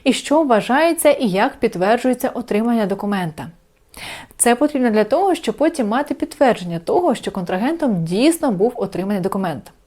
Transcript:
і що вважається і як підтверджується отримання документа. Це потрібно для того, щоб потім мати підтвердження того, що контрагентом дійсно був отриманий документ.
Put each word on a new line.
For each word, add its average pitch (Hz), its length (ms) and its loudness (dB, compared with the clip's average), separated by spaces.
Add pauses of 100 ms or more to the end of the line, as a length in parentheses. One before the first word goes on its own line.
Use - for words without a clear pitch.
і 262 100 4
що 311 300 2
вважається 294 680 2
і - 160 0
як 202 280 0
підтверджується 240 760 0
отримання 226 560 -2
документа. 190 600 -4 (920)
Це 233 180 4
потрібно 262 340 0
для 214 140 4
того, 330 320 2
щоб - 200 -4
потім 285 320 0
мати 277 260 -2
підтвердження 190 640 0
того, 311 360 0
що - 160 -8
контрагентом 196 720 -2
дійсно 262 480 0
був 196 240 0
отриманий 196 460 -4
документ. 180 500 -4 (160)